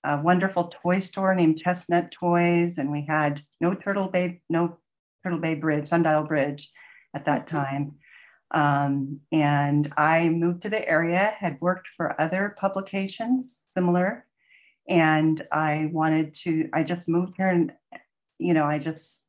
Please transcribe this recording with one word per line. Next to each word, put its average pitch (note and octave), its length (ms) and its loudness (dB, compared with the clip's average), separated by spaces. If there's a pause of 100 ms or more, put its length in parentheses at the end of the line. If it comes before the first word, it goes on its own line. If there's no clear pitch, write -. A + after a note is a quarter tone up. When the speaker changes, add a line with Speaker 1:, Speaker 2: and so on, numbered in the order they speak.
Speaker 1:
a D3 140 -2
wonderful F3+ 440 2 (180)
toy F3+ 160 2
store F#3+ 360 0
named D#3+ 240 4
Chestnut F3 520 -2
Toys, F3 640 2
and C#3+ 160 -2
we D3 140 -4
had D3+ 340 0 (200)
no F3 140 2
Turtle G3 340 -4
Bay, F3+ 420 -4
no E3+ 260 0 (460)
Turtle F3 160 -4
Bay D#3+ 160 -2
Bridge, D3+ 340 -2
Sundial D#3 360 2
Bridge C#3+ 460 -4 (440)
at - 100 -10
that D3 220 -2
Speaker 2:
Mm-hmm. D#3+ 100 -6
Speaker 1:
time. C#3+ 360 -4 (580)
Um, C#3+ 680 0 (120)
and D3 640 2
I E3 320 4
moved E3+ 340 0
to G#3+ 60 -6
the G#3+ 200 -4
area, E3+ 500 2
had D#3+ 220 -6
worked F3+ 360 -2
for - 240 -4
other F#3 400 -2
publications G3 1120 -4
similar, F3+ 540 0 (640)
and D#3 600 4
I D#3 400 0
wanted D#3 520 0
to, D#3+ 320 -2
I D#3+ 100 0
just F3 240 -6
moved F3 300 0
here F#3+ 100 0
and, F3 240 2 (680)
you F3 140 0
know, D#3 120 4
I D3 140 0
just D#3 500 -6